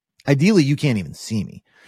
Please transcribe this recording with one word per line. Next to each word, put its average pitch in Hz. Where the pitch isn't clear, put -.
Ideally, 165
you 143
can't 127
even 78
see 110
me. -